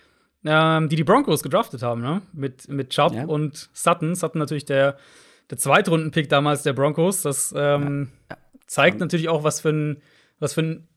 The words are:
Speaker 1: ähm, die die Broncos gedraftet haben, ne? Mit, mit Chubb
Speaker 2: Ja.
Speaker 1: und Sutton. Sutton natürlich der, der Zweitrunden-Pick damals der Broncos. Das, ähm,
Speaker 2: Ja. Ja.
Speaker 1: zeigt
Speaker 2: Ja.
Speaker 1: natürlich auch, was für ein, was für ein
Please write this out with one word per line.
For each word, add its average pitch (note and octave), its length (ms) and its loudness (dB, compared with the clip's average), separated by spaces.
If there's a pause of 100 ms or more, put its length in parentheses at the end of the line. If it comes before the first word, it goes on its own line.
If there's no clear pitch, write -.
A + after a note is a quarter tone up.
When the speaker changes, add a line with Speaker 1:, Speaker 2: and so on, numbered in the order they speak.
(460)
Speaker 1:
ähm, D#3+ 420 4
die D#3+ 80 0
die D#3 80 2
Broncos F#3 380 4
gedraftet C#3+ 400 -2
haben, A#2+ 180 -2
ne? D#3 220 -2 (100)
Mit, C3+ 360 -10
mit C#3 220 -6
Chubb D3+ 220 2
Speaker 2:
Ja. B2+ 140 -6
Speaker 1:
und D3+ 480 -4
Sutton. E3+ 400 0
Sutton E3 240 -4
natürlich D3 260 -4
der, C#3 320 2 (540)
der B2 80 -12
Zweitrunden-Pick D#3+ 720 2
damals D3 320 2
der C#3+ 100 0
Broncos. D3+ 500 0
Das, - 320 -4
ähm, C#3+ 540 0 (220)
Speaker 2:
Ja. - 60 -16
Ja. - 60 -20 (240)
Speaker 1:
zeigt E3+ 320 2
Speaker 2:
Ja. F3+ 60 -2
Speaker 1:
natürlich D#3+ 240 -2
auch, D#3 160 0
was D3+ 160 0
für D#3 100 0
ein, D3+ 280 -2 (400)
was D3 160 -4
für D#3+ 80 0
ein D#3+ 340 -6